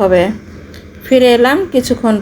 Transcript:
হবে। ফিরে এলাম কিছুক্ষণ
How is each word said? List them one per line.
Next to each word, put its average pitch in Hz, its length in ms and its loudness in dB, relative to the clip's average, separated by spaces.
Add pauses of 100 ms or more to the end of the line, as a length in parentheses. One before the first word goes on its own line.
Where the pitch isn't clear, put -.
হবে। 185 220 2 (800)
ফিরে 254 340 2
এলাম 254 200 0 (160)
কিছুক্ষণ 240 480 -2